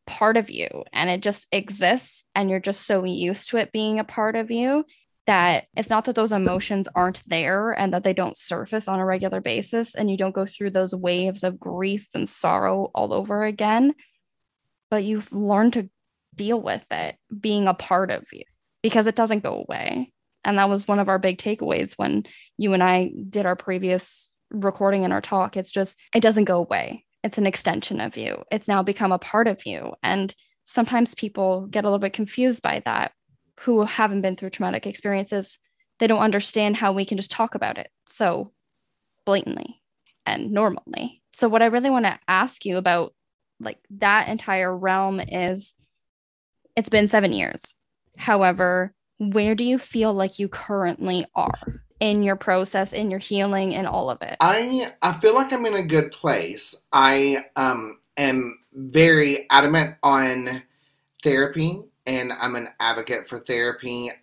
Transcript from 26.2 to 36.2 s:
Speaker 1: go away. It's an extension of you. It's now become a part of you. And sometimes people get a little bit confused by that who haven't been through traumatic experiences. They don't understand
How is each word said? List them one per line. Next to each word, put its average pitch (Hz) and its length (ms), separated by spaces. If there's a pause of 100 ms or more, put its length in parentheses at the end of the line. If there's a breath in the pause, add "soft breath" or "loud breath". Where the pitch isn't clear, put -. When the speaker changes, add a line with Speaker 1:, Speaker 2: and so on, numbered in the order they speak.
Speaker 1:
go 185 140
away. 98 480 (180)
It's 208 140
an 202 100
extension 185 540
of - 160
you. 50 340
It's 214 160
now 196 160
become 196 300
a 180 40
part 220 300
of 196 180
you. 82 280 (100)
And 190 320 (280 soft breath)
sometimes 233 520
people 190 520
get 208 180
a - 20
little 202 100
bit 202 140
confused 240 500
by - 220
that 110 300 (480)
who 226 220
haven't 208 360
been 190 160
through 190 140
traumatic 185 360
experiences. 196 720 (420)
They 226 80
don't 220 120
understand 208 560